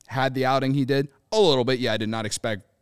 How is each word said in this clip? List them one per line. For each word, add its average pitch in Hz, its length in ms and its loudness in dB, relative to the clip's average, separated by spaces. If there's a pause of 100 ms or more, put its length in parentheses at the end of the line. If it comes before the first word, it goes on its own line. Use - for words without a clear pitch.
had 131 260 -2
the 131 120 -2
outing 135 280 0
he 139 100 0
did? 139 240 0 (240)
A 220 80 2
little 135 240 4
bit. 127 160 0
Yeah, 120 120 0
I 110 40 -2
did 107 120 -4
not 113 180 -4
expect 107 360 -6 (200)